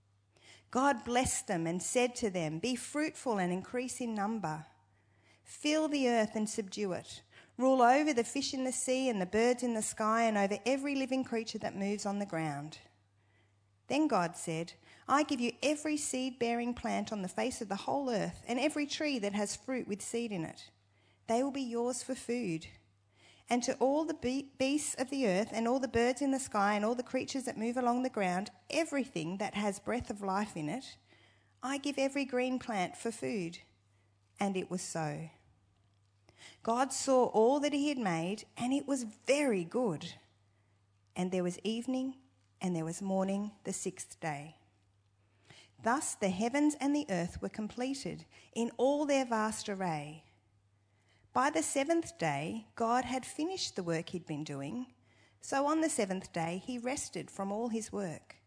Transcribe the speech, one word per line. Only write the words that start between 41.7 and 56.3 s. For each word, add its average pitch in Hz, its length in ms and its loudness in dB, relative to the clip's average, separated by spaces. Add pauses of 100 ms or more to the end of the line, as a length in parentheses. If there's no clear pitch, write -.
and 185 120 2
there 160 100 0
was 165 160 -6
morning 196 500 0 (120)
the 196 100 -4
sixth - 460 -8
day. 151 360 -6 (1300)
Thus 240 320 0
the 196 160 0
heavens 247 500 2
and 285 160 2
the 294 140 0
earth 175 320 -2
were 196 80 -4
completed 214 760 -6 (300)
in 233 240 0
all 285 300 4
their 277 180 4
vast 220 420 0
array. 160 580 -4 (1080)
By 262 160 4
the 302 140 2
seventh 320 560 0
day, 160 560 -2
God 240 300 2
had 254 200 -2
finished 349 500 -4
the 196 60 -2
work 170 280 -2
he'd 170 180 -6
been 151 160 -4
doing. 147 500 -6 (480)
So 269 240 0
on 311 160 4
the 320 80 2
seventh 190 440 -2